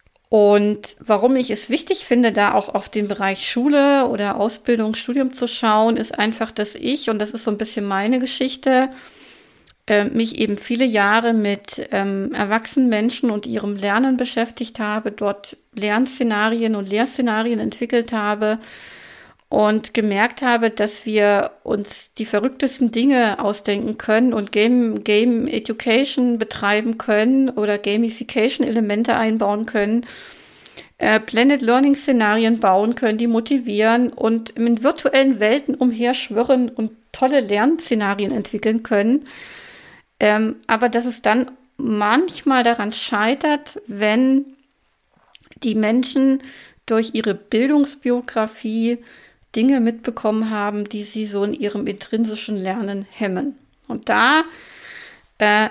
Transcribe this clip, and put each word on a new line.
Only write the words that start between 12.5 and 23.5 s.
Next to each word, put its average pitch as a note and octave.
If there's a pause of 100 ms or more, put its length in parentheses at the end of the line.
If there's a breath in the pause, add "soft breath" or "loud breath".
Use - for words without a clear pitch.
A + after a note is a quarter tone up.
Menschen A3+
und G#3
ihrem G#3
Lernen G#3+
beschäftigt A#3
habe, G#3+
dort G3+ (180)
Lernszenarien A3
und F#3+
Lehrszenarien A3+
entwickelt A#3
habe G#3+ (920 loud breath)
und G#3+
gemerkt G#3+
habe, A#3+
dass G#3+
wir G#3 (100)
uns -
die G#3+
verrücktesten B3
Dinge A#3+
ausdenken G#3